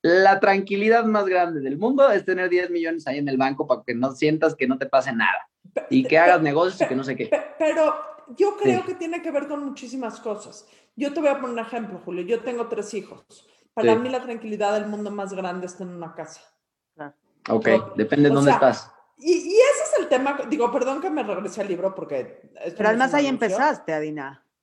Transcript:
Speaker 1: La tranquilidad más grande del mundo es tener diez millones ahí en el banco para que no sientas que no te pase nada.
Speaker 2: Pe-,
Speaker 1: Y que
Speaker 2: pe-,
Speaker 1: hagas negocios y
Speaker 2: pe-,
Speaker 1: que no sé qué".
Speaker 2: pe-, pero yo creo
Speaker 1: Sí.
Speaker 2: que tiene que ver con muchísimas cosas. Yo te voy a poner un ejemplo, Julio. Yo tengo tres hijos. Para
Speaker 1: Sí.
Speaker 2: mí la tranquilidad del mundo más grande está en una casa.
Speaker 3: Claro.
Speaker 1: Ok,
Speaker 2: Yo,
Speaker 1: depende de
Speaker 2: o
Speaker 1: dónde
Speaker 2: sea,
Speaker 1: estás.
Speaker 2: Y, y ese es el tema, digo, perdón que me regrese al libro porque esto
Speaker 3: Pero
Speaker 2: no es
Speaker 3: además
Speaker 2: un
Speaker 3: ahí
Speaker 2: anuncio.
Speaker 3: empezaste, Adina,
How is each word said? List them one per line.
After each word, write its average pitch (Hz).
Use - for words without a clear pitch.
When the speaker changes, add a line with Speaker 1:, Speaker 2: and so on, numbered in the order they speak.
Speaker 1:
La 190
tranquilidad 202
más 214
grande 175
del 135
mundo 262
es 190
tener 185
diez 180
millones 165
ahí 135
en 143
el 131
banco 135
para 120
que 120
no 131
sientas 156
que 131
no 127
te 131
pase 135
nada. 101
Speaker 2:
Pe-, -
Speaker 1:
Y 131
que 127
Speaker 2:
pe-, 156
Speaker 1:
hagas 175
negocios 165
y 220
Speaker 2:
pe-, 170
Speaker 1:
que 135
no 135
sé 131
qué". -
Speaker 2:
pe-, -
pero 311
yo 403
creo -
Speaker 1:
Sí. 370
Speaker 2:
que -
tiene 339
que 330
ver 285
con 285
muchísimas 247
cosas. -
Yo 285
te 320
voy 294
a 277
poner 254
un 233
ejemplo, 220
Julio. 175
Yo 226
tengo 233
tres 208
hijos. -
Para 226
Speaker 1:
Sí. 226
Speaker 2:
mí 247
la 254
tranquilidad 220
del 208
mundo 208
más 196
grande 185
está 185
en 180
una 170
casa. -
Speaker 3:
Claro. 147
Speaker 1:
Ok, 110
Speaker 2:
Yo, 113
Speaker 1:
depende 143
de -
Speaker 2:
o 135
Speaker 1:
dónde 139
Speaker 2:
sea, 123
Speaker 1:
estás. -
Speaker 2:
Y, 302
y 349
ese 523
es 587
el -
tema, 277
digo, 233
perdón 262
que 381
me 302
regrese 202
al 196
libro 190
porque -
esto 170
Speaker 3:
Pero -
Speaker 2:
no -
es 202
Speaker 3:
además 240
Speaker 2:
un 285
Speaker 3:
ahí 285
Speaker 2:
anuncio. 240
Speaker 3:
empezaste, 226
Adina, 151